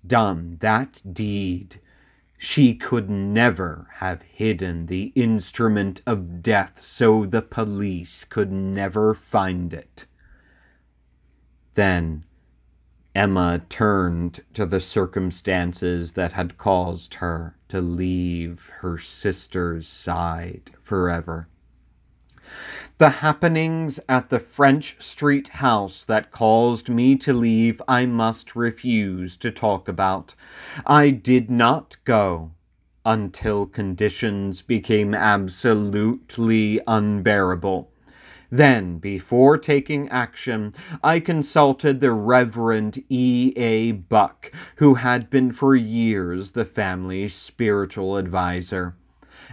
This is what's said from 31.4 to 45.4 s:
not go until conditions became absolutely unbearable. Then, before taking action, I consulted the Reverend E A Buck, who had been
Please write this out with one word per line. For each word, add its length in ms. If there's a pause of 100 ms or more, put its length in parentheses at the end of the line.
not 540
go 480 (520)
until 640
conditions 960
became 500
absolutely 1700
unbearable. 1040 (600)
Then, 480
before 600
taking 520
action, 640 (280)
I 160
consulted 840
the 120
Reverend 960
E 480
A 360
Buck, 600 (240)
who 180
had 360
been 220